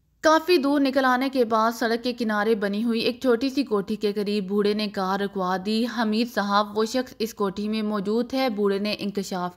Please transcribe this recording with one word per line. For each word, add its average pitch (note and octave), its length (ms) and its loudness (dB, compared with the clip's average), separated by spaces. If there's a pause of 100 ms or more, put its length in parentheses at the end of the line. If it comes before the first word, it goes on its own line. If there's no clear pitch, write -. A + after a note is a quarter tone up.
(240)
काफ़ी D#4+ 340 6
दूर C#4 220 2
निकल C4+ 240 2
आने B3+ 240 2
के C4 160 2
बाद A3+ 300 2
सड़क A#3 260 0
के B3 120 -4
किनारे A3 420 0
बनी G3+ 280 -2
हुई A#3 200 0
एक A#3+ 200 -2
छोटी B3+ 280 2
सी C4+ 140 0
कोठी G#3 320 -2
के G#3 160 -2
करीब G3+ 360 -2
बूढ़े G#3 260 2
ने G#3+ 140 -2
कार G3 340 -2
रुकवा F#3+ 360 -2
दी। A3 260 0
"हमीद A3+ 440 0
साहब, G#3 480 0
वो A3 100 2
शख्स B3+ 340 -4
इस A3 120 -2
कोठी G#3 360 -4
में A3 140 -2
मौजूद G#3+ 500 -2
है," C4 180 0
बूढ़े G3+ 280 0
ने G#3 140 -2
इंकशाफ F#3 640 -6